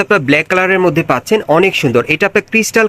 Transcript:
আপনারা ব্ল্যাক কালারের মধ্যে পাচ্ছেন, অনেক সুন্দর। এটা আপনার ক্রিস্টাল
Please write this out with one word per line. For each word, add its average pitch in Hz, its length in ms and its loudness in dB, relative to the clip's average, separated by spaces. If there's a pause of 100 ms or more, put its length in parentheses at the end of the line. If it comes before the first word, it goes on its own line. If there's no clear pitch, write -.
আপনারা 202 220 0
ব্ল্যাক 151 240 2
কালারের 185 340 0
মধ্যে 160 260 0
পাচ্ছেন, 147 280 -2 (180)
অনেক 185 240 2
সুন্দর। 123 220 0 (100)
এটা 156 160 -2
আপনার 202 220 -2
ক্রিস্টাল 220 380 0